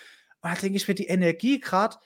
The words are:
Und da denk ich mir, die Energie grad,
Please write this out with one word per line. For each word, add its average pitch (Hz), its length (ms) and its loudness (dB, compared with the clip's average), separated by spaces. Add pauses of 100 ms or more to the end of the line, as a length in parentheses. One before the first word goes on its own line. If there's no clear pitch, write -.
(420)
Und 170 100 -4
da 175 40 -2
denk 196 200 -2
ich 190 120 -4
mir, 196 80 2
die 196 120 -4
Energie 185 520 2
grad, 202 460 -2